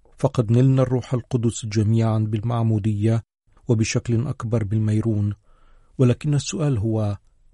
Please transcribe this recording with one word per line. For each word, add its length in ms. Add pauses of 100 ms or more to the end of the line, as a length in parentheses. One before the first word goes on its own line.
(180)
"فقد 340
نلنا 300
الروح 320
القدس 520
جميعاً 520
بالمعمودية 1040 (460)
وبشكل 580
أكبر 380
بالميرون، 720 (640)
ولكن 360
السؤال 440
هو: 400 (360)